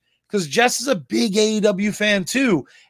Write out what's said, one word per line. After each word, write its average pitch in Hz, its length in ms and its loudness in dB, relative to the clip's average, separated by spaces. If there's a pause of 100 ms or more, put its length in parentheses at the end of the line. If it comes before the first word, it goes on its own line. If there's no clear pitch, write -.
(300)
'Cause 190 180 -2
Jess 233 320 2
is 240 80 -6
a 254 80 0
big 208 400 -2
A 214 200 2
E 214 40 -2
W 202 320 0
fan 208 320 0
too, 226 420 0 (240)